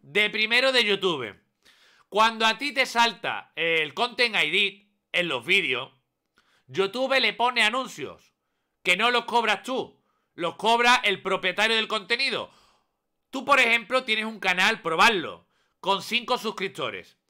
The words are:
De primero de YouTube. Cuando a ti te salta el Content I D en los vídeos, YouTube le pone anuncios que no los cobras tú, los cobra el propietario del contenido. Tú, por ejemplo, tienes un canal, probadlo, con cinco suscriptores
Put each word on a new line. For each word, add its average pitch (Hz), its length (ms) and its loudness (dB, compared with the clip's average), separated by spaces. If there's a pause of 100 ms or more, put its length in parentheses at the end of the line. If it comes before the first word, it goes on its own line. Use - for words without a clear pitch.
De 202 260 0
primero 226 440 0
de 240 120 2
YouTube. 165 540 -2 (680)
Cuando 220 360 2
a 220 140 0
ti 277 160 -6
te 269 100 0
salta 170 680 -2
el 160 400 0
Content 233 420 -2
I 156 140 2
D 196 380 -2 (240)
en 175 160 0
los 127 180 -4
vídeos, 139 460 0 (720)
YouTube 233 540 -2
le 220 120 0
pone 240 300 0
anuncios 208 720 -4 (480)
que 180 140 2
no 226 140 2
los 233 140 0
cobras 220 380 0
tú, - 400 -8 (320)
los 170 220 -6
cobra 233 480 4
el 196 180 0
propietario 190 540 0
del 220 100 0
contenido. 214 680 -4 (760)
Tú, 262 140 -8
por 269 160 4
ejemplo, 233 420 2
tienes 220 220 -2
un 220 160 -8
canal, 190 420 0
probadlo, 165 640 2 (320)
con 185 240 -2
cinco 214 360 -2
suscriptores 151 800 -8 (140)